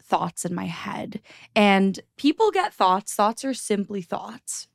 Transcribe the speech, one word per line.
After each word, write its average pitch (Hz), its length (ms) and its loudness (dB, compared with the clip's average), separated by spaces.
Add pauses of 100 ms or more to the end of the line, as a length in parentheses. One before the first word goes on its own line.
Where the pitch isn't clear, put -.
thoughts 170 440 -2
in 175 100 -6
my 180 120 -4
head. 196 540 -10 (360)
And 196 420 4 (180)
people 403 340 2
get 403 240 0
thoughts. 190 400 2
Thoughts 220 300 0
are 269 100 -2
simply 202 480 -4
thoughts, - 720 -12